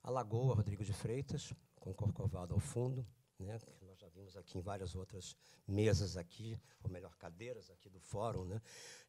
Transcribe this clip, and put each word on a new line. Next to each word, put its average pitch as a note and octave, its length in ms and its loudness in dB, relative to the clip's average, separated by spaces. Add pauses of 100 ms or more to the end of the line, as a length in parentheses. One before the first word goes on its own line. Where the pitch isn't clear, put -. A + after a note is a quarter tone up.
A A#2+ 60 -2
Lagoa A#2+ 440 4
Rodrigo G#2 300 4
de G2 80 0
Freitas, C#3 600 -2 (280)
com F#2 120 -4
Corcovado F#2 640 0
ao G2 60 6
fundo, B2+ 440 2 (360)
né, G#2 180 -4 (180)
que - 80 -20
nós F#2+ 140 -20
já F#2+ 100 -20
vimos F#2 280 -16
aqui F#2 200 -10
em F#2 40 -2
várias F#2+ 340 -4
outras F#2 420 -10 (300)
mesas G2 500 6
aqui, A2 400 -6 (240)
ou - 80 -6
melhor, F2+ 280 -8
cadeiras F#2+ 540 -10
aqui F#2 200 -20
do F#2 80 -20
fórum, G2+ 460 -2
né, G2+ 180 -2 (460)